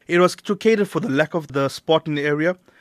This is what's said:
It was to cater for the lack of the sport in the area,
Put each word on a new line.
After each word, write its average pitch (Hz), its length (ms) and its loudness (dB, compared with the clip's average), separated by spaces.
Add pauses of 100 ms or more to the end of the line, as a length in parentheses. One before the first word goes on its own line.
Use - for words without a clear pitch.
It 175 100 2
was 180 160 4
to - 220 -6
cater 220 300 2
for - 120 -6
the 147 120 -4
lack 151 240 0
of 156 140 -6
the 139 200 -2
sport 160 400 -2
in 151 60 -4
the 143 100 -4
area, 156 320 0 (240)